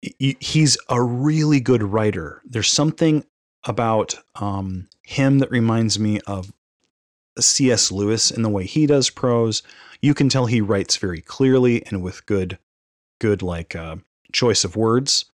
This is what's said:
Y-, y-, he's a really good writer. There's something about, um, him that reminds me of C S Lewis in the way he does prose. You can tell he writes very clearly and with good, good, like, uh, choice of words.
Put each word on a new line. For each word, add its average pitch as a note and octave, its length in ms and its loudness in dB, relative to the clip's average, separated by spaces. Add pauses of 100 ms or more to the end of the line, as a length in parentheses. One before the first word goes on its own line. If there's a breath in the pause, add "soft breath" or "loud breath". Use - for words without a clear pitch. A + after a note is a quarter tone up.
Y-, - 180 -12
y-, C3+ 200 0
he's D3+ 360 2 (140)
a B2 100 0
really D3 580 2
good B2 240 2
writer. G2 640 -2
There's A#2 260 -4
something D#3 540 2 (400)
about, A2+ 520 -2 (180)
um, F#2+ 540 -6 (160)
him C3+ 340 2
that C3+ 120 0
reminds A2+ 480 0
me G#2 280 -2
of G2 260 -10 (840)
C B2+ 320 2
S A2+ 200 2
Lewis G#2 400 0
in A2+ 120 -4
the A2 80 0
way G2 140 -2
he D3+ 220 0
does C#3 220 4
prose. A#2 540 0 (400 loud breath)
You C#3+ 100 4
can C#3+ 160 2
tell B2+ 180 0
he A#2 140 0
writes G2+ 360 -2
very F2 260 -6
clearly B2+ 640 2
and F#2+ 160 -6
with F#2 240 -10
good, F#2 320 -2 (640)
good, G#2 200 0
like, F2 360 -8
uh, E2 200 -12 (360)
choice A#2 320 2
of F2+ 120 -6
words. A2+ 600 0